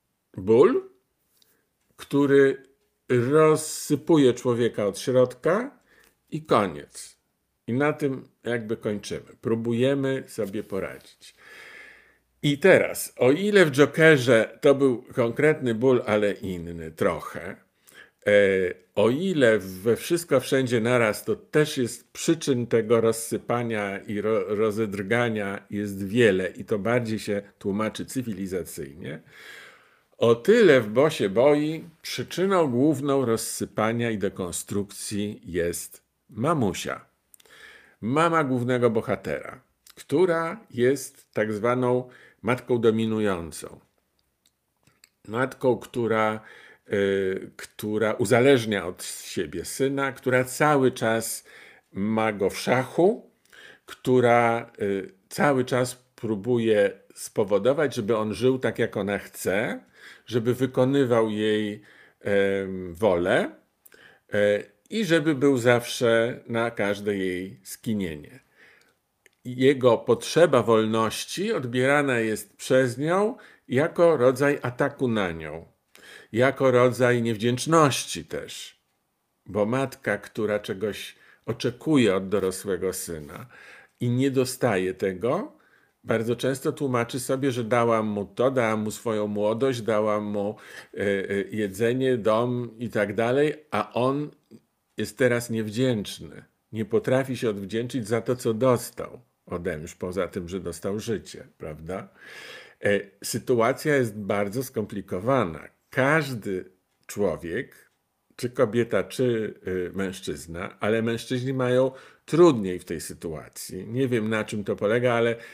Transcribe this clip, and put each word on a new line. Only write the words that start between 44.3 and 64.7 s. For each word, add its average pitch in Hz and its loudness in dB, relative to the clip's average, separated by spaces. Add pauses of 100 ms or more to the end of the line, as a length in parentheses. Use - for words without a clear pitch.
Matką, 123 0
która, 110 0 (520)
y, 98 0
która 107 -4
uzależnia 113 4
od 92 -10
siebie 82 -8
syna, 139 -2
która 127 0
cały 139 2
czas 113 -2 (460)
ma 110 -2
go 95 0
w - -10
szachu, 147 0 (540)
która, 120 2 (100)
y, 98 -2 (180)
cały 139 2
czas 127 -2 (200)
próbuje 107 2 (240)
spowodować, 117 0
żeby 110 0
on 107 -2
żył 127 0
tak, 120 -4
jak 113 -2
ona 101 -2
chce, 123 -4 (420)
żeby 117 -2
wykonywał 127 2
jej, 107 -2 (400)
em, 98 -2
wolę, 98 2 (800)
e, 104 2 (260)